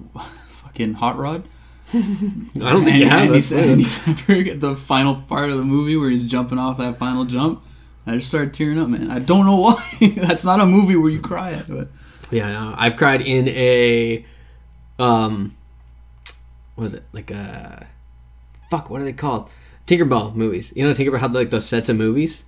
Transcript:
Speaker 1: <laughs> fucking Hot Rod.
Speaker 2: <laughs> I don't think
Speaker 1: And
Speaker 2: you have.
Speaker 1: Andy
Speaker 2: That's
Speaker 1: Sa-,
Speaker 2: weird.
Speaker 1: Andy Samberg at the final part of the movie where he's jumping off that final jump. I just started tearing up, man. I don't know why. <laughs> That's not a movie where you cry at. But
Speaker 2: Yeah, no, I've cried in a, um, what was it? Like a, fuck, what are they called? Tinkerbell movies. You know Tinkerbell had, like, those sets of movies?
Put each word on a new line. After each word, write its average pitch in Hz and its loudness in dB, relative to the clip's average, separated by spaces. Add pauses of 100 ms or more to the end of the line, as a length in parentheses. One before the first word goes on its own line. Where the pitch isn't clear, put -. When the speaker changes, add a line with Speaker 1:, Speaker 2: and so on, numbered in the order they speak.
Speaker 1:
<laughs> - -18
fucking - -10
Hot 120 -4
Rod. 151 -8 (260)
Speaker 2:
<laughs> - -14
I 233 0 (560)
don't 135 2
think - 4
Speaker 1:
And 139 6
Speaker 2:
you 139 6
have. 151 4
Speaker 1:
Andy - 4
Speaker 2:
That's 143 6
Speaker 1:
Sa-, 151 2
Speaker 2:
weird. 165 4
Speaker 1:
Andy 135 6
Samberg 185 2
at 143 -10
the 139 -2
final 135 0
part 139 -4
of 139 -4
the 131 -2
movie 147 0
where 143 0
he's 123 0
jumping 123 -4
off 131 -4
that 123 -6
final 127 -4
jump. 127 -2 (420)
I 117 -4
just 123 -4
started 147 -2
tearing 151 -2
up, 156 0
man. - -4
I 123 -6
don't 175 4
know 196 4
why. 226 4 (160)
<laughs> 202 6
That's 170 0
not 185 4
a 190 6
movie 190 4
where 156 4
you 156 -2
cry 175 -8
at. - -12
But 131 -10 (440)
Speaker 2:
Yeah, 107 -2
no, 110 -8
I've 117 0
cried 135 2
in 131 0
a, 120 2 (760)
um, 110 0 (1200)
what 113 -10
was 101 -8
it? - -16
Like 104 -16
a, - -16 (840)
fuck, 160 -8
what 131 -8
are - -6
they 135 -6
called? 131 -6 (380)
Tinkerbell 127 0
movies. 113 -4
You 131 -2
know 147 2
Tinkerbell 135 0
had, 117 -4
like, 123 0
those 113 -2
sets 113 0
of 113 2
movies? 120 -2